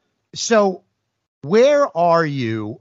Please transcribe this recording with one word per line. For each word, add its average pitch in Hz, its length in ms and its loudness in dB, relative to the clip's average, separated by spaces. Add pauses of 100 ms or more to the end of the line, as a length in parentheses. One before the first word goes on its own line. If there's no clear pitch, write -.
(340)
so 202 500 0 (580)
where 262 440 2 (120)
are 170 280 2
you 113 560 -6